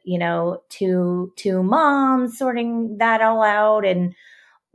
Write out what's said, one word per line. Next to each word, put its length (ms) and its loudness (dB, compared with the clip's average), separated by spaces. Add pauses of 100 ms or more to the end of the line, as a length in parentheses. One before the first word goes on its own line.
you 120 -4
know, 520 -2
two, 680 -2
two 260 -2
moms 760 2
sorting 640 -4
that 220 2
all 220 2
out 420 2
and 280 0 (600)